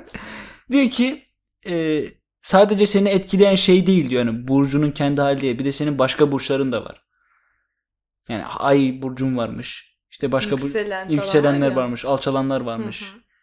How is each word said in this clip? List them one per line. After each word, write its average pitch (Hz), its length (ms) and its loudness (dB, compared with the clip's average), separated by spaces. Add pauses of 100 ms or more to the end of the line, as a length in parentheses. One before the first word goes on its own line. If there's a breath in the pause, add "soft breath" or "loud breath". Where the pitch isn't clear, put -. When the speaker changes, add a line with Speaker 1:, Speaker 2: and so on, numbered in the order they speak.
Speaker 1:
<laughs> - 680 -18
Diyor 269 180 4
ki, 262 320 -2 (440)
e, 160 380 -2 (380)
sadece 202 440 4
seni 202 220 2
etkileyen 196 460 4
şey 185 320 4
değil 170 240 4
diyor. 123 160 0
Yani 120 220 -4
burcunun 139 420 2
kendi 143 300 -2
hali 139 200 0
değil. 123 180 -2
Bir 131 60 -4
de 139 80 -2
senin 147 260 -4
başka 139 340 2
burçların 135 400 -2
da 107 120 -4
var. - 180 -18 (1300)
Yani 104 160 -8
ay 135 580 0
burcun 131 340 -4
varmış. 117 600 -10 (140)
İşte 127 220 -6
başka 139 240 -2
bur-, 131 80 -4
Speaker 2:
Yükselen 190 420 -6
falan 165 40 -6
Speaker 1:
yükselenler 143 560 2
Speaker 2:
var 131 40 0
ya. 127 60 -4
Speaker 1:
varmış, 120 280 -4
alçalanlar 135 560 -2
varmış. 113 420 -8
Speaker 2:
Hı 196 140 -18
hı. - 40 -20 (220)